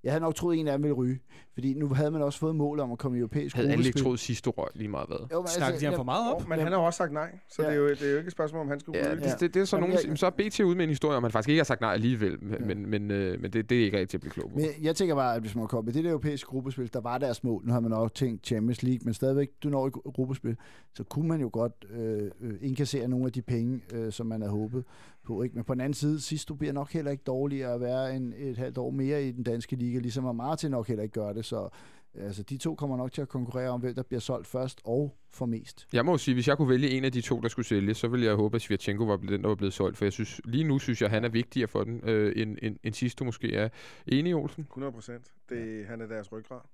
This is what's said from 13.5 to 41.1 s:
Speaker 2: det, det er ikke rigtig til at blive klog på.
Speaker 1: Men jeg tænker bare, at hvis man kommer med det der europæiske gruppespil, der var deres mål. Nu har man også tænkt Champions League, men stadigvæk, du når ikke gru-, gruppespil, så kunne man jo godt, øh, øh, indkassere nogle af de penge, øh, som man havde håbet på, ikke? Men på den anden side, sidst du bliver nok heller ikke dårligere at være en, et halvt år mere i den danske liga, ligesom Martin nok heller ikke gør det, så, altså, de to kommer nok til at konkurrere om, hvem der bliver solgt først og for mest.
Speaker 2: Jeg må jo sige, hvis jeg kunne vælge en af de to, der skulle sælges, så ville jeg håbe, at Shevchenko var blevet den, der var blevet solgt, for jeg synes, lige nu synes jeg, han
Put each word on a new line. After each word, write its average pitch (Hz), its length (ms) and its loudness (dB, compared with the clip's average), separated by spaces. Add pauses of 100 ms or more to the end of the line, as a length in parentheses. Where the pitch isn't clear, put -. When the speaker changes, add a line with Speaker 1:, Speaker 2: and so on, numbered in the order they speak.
Speaker 2:
det, 110 160 0
det 123 100 6
er 113 60 6
ikke 101 120 2
rigtig 95 120 0
til - 80 -4
at 71 40 -4
blive 73 100 -10
klog - 180 -6
på. - 60 -12
Speaker 1:
Men 147 100 2 (160)
jeg 156 140 0
tænker 170 200 2
bare, 127 200 2
at 117 60 -2
hvis 107 140 -6
man 113 120 -2
kommer 113 180 -2
med 117 80 -2
det 156 100 2
der 170 60 0
europæiske 147 380 -2
gruppespil, 127 460 -6
der 127 80 -4
var 120 160 -2
deres 127 260 0
mål. 113 220 0
Nu 120 80 2
har 123 60 4
man 117 140 2
også 110 220 2
tænkt 120 320 -2
Champions 113 360 0
League, 127 220 2
men 113 80 0
stadigvæk, 135 360 2 (140)
du 151 60 0
når 135 180 2
ikke 131 180 -4
gru-, 139 60 -8
gruppespil, 127 440 -2 (400)
så - 80 -8
kunne 151 240 -2
man 160 140 2
jo 123 120 0
godt, 113 400 -2
øh, 110 380 -2 (100)
øh, 113 200 -6
indkassere 131 460 -2
nogle 127 180 0
af 127 60 0
de 123 100 -4
penge, 120 400 0 (120)
øh, 113 180 -4
som 113 160 -6
man 110 140 -4
havde 104 100 -2
håbet 110 320 -2 (420)
på, 113 180 -4
ikke? 123 120 -4
Men 117 80 -4
på 131 100 -2
den 123 80 0
anden 139 120 0
side, 147 280 0
sidst - 280 -6
du 151 60 -6
bliver 143 180 -2
nok 143 180 -4
heller 147 200 -2
ikke 139 120 -6
dårligere 135 500 -2
at 120 80 -2
være 131 340 0
en, 127 220 -4
et 131 200 -6
halvt 127 200 -4
år 127 140 -2
mere 139 360 0
i 127 40 -2
den 123 120 -6
danske 117 320 -2
liga, 123 240 0
ligesom 123 360 -2
Martin 147 360 -2
nok 120 160 0
heller 107 160 0
ikke 104 100 -6
gør 104 200 -2
det, 110 120 -6
så, 104 240 -4 (500)
altså, 101 240 -8
de 135 140 -8
to 160 180 -4
kommer 139 220 -2
nok 127 140 -4
til - 100 -6
at 135 60 -4
konkurrere 127 420 -4
om, 123 120 -2
hvem 123 140 -2
der 127 80 -4
bliver 123 160 -4
solgt 110 280 -4
først 127 360 -4
og 139 320 0 (140)
for - 160 -4
mest. - 480 -4
Speaker 2:
Jeg 120 120 4
må 175 60 4
jo 165 60 4
sige, 127 160 2
hvis 123 140 4
jeg 139 100 6
kunne 147 120 4
vælge 131 200 6
en 131 140 0
af 135 80 2
de 123 100 0
to, 117 200 0
der 117 60 0
skulle 117 200 -2
sælges, 104 300 4
så 117 100 0
ville 120 180 2
jeg 107 100 6
håbe, 107 200 4
at 113 60 2
Shevchenko 104 420 0
var 107 140 2
blevet 95 140 -4
den, 101 100 2
der 98 60 2
var 107 80 4
blevet 98 180 0
solgt, - 240 0
for 104 80 2
jeg 98 80 2
synes, - 320 -6
lige 123 180 2
nu 139 160 4
synes 123 220 0
jeg, 104 80 4
han 110 160 2